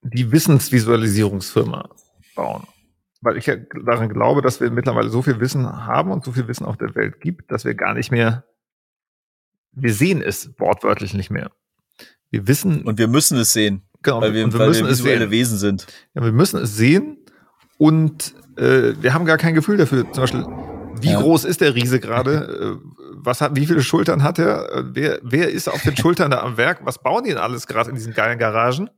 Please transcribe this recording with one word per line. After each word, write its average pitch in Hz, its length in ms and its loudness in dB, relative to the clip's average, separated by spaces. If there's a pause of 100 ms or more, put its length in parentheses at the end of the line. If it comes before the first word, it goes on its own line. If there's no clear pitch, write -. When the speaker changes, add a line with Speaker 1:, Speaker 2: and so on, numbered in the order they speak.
Speaker 1:
die 120 300 -2
Wissensvisualisierungsfirma 113 1600 2 (460)
bauen. - 280 -6 (580)
Weil 117 160 0
ich - 80 -8
ja 147 100 0 (300)
daran 117 240 0
glaube, 120 320 2
dass 127 180 -2
wir 123 100 0
mittlerweile 117 400 -2
so 117 120 -2
viel 127 180 0
Wissen 127 260 -2 (200)
haben 143 260 -2
und 180 140 -6
so 127 80 -8
viel 123 140 -4
Wissen 120 180 -8
auf 117 120 -6
der 113 180 -8
Welt 107 260 -4
gibt, 170 300 -8
dass 117 120 -6
wir 123 120 -4
gar 104 180 -4
nicht 120 180 -6
mehr, 117 320 0 (1300)
wir 123 220 0
sehen 147 280 2
es - 380 -6
wortwörtlich 104 540 -2
nicht 98 160 -6
mehr. - 220 -8 (760)
Wir 104 180 -4
wissen 147 360 0
Speaker 2:
Und 107 140 -4
wir 113 100 4
müssen 139 300 2
es 117 160 2
sehen, 104 300 2 (180)
Speaker 1:
Genau, 123 180 0
Speaker 2:
weil 110 140 0
wir, 110 100 0
Speaker 1:
und 110 100 2
wir 117 60 0
Speaker 2:
weil 110 80 6
Speaker 1:
müssen 113 180 4
Speaker 2:
wir 131 60 2
Speaker 1:
es 123 80 2
Speaker 2:
visuelle 123 220 2
Speaker 1:
sehen. 104 100 -2
Speaker 2:
Wesen 117 260 2
sind. 98 300 0 (260)
Speaker 1:
Ja, - 100 -4
wir 113 100 2
müssen 151 260 2
es 107 160 -4
sehen 175 420 4 (600)
und, 156 560 2 (240)
äh, 127 440 4
wir 131 120 2
haben 160 120 0
gar 160 120 4
kein 165 180 2
Gefühl 202 220 2
dafür, 135 340 2
zum 131 120 -2
Beispiel, 123 220 -2 (540)
wie 131 120 0
Speaker 2:
Ja. 104 100 2
Speaker 1:
groß 156 240 4
ist 175 160 -2
der 143 140 4
Riese 123 240 2
gerade? 117 800 -2
Speaker 2:
<laughs> - 40 -
Speaker 1:
Äh, - 60 -20 (360)
was 123 140 0
hat, 147 160 0
wie 139 120 2
viele 165 160 4
Schultern 170 400 2
hat 170 140 0
er? - 360 0
Äh, 131 140 -4
wer, 127 360 -4
wer 139 260 2
ist - 200 -4
auf - 120 -4
den 131 140 0
Schultern 170 360 2
da 123 100 0
am 117 160 -6
Werk? 135 260 0
Was - 180 -6
bauen 208 220 0
die 247 60 -4
denn 143 100 -2
alles 113 280 -6
gerade 117 220 -2
in 131 60 -8
diesen 113 180 -10
geilen 113 240 -2
Garagen? 120 600 0